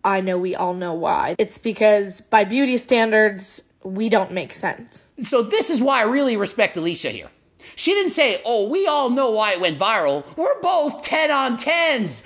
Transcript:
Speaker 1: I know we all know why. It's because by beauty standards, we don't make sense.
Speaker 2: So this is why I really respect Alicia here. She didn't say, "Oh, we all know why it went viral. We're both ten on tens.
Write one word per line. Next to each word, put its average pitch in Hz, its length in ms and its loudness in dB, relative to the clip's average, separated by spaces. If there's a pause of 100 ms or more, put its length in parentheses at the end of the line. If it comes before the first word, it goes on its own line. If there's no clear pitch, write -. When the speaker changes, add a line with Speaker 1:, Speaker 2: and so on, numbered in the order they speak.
Speaker 1:
I 190 200 2
know 185 160 0
we 180 160 -2
all 180 200 -2
know 175 200 -6
why. 160 440 0
It's 220 200 -2
because 208 640 2
by 214 220 4
beauty 254 340 0
standards, 214 880 2 (200)
we 190 240 -4
don't 196 240 2
make 180 220 -8
sense. - 580 -10 (100)
Speaker 2:
So 240 200 0
this 302 260 0
is 262 140 0
why 269 180 2
I 220 40 2
really 254 340 0
respect 202 380 0
Alicia 165 340 -4
here. 101 180 -12 (480)
She - 160 0
didn't 392 200 2
say, 240 340 0
"Oh, 220 200 2
we 370 200 0
all 294 240 2
know 254 200 2
why 214 220 0
it 180 80 -2
went 165 180 0
viral. 160 460 0 (120)
We're 415 240 0
both 330 420 0
ten 311 280 0
on 269 280 0
tens. 285 680 0